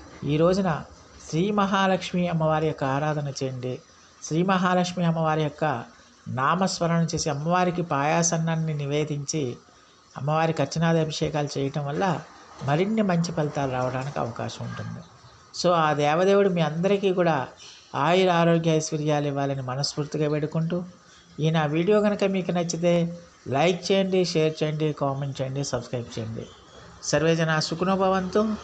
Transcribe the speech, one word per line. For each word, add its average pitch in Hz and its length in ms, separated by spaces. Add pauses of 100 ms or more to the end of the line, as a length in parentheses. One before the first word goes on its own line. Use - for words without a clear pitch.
(240)
ఈ 147 140
రోజున 175 440 (480)
శ్రీ 175 220
మహాలక్ష్మి 190 760
అమ్మవారి 156 400
యొక్క 156 160
ఆరాధన 147 440
చేయండి. 131 520 (440)
శ్రీ 160 200
మహాలక్ష్మి 180 600
అమ్మవారి 160 380
యొక్క 143 400 (440)
నామస్మరణ 170 760 (100)
చేసి 156 140
అమ్మవారికి 170 520
పాయాసన్నాన్ని 160 920
నివేదించి 143 840 (600)
అమ్మవారికి 156 440
అర్చనాది 165 380
అభిషేకాలు 151 600
చేయటం 139 260
వల్ల 156 340 (440)
మరిన్ని 190 380
మంచి 175 300
ఫలితాలు 143 400
రావడానికి 127 480
అవకాశం 117 460
ఉంటుంది. 113 340 (640)
So 175 80
ఆ 160 220
దేవదేవుడు 185 560
మీ 175 120
అందరికీ 185 520
కూడా 160 340 (480)
ఆయుర 175 360
ఆరోగ్య 170 400
ఐశ్వర్యాలు 151 560
ఇవ్వాలని 139 340
మనస్ఫూర్తిగా 143 680
వేడుకుంటూ, 160 540 (560)
ఈ 151 100
నా 160 160
వీడియో 175 360
కనుక 208 220
మీకు 190 280
నచ్చితే 170 680 (280)
లైక్ 170 440
చేయండి, 190 340
షేర్ 156 380
చేయండి, 151 300
కామెంట్ 139 480
చేయండి, 135 220
సబ్స్క్రైబ్ 120 560
చేయండి. 113 280 (560)
సర్వేజన 160 560
సుఖినో 180 360
భవంతు. 190 680